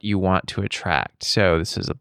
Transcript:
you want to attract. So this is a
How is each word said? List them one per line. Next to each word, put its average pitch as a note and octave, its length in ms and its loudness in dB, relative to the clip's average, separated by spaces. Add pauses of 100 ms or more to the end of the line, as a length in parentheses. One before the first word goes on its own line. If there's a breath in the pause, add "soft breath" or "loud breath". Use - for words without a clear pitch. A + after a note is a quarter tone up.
you G#2 160 0
want F#2 280 2
to - 140 -6
attract. - 640 -4
So F2+ 340 2
this - 200 -4
is F2+ 100 -4
a - 140 -4